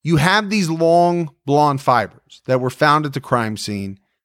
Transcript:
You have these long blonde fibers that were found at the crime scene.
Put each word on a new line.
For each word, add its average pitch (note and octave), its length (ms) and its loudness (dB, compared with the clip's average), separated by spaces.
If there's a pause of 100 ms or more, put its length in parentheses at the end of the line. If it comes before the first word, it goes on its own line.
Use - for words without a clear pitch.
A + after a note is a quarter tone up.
You E3 160 0
have F#3+ 320 2
these F#3+ 220 0
long E3+ 640 2 (100)
blonde C#3+ 360 0
fibers - 640 -4
that C3 160 0
were B2+ 100 -2
found D3+ 340 2
at C#3 80 -6
the C3+ 80 -6
crime A2 360 -2
scene. G2 420 -10 (240)